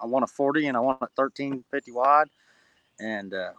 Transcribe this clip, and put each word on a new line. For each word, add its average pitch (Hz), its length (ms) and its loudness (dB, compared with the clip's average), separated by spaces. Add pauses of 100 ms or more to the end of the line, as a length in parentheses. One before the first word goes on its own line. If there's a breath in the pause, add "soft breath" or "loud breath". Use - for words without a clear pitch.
I 120 40 -8
want 123 180 0
a 107 40 -2
forty, 143 400 0
and 131 80 0
I 117 40 2
want 131 220 2
a 117 140 -6
thirteen 135 540 -2
fifty 139 220 -6
wide." 143 360 4 (720)
And, 101 340 -8
uh, 90 240 -6